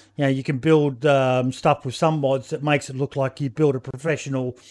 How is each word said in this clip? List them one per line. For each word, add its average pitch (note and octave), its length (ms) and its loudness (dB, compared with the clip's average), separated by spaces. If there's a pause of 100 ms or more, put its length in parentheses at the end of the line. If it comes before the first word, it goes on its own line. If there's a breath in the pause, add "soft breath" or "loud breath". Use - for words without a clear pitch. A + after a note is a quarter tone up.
(160 soft breath)
you D3 80 -2
know, C3+ 40 4
you C3+ 160 0
can C#3+ 140 -2
build, D3 480 2
um, C3 460 4
stuff - 320 0
with B2+ 100 -8
some D#3 260 0
mods C3+ 300 -2
that D3+ 120 -6
makes D3 280 0
it C3 60 -12
look C3+ 200 -4
like C3+ 240 -4
you C#3 100 -2
build D3 260 2
a B2+ 40 -6
professional, C3 760 -6 (140 loud breath)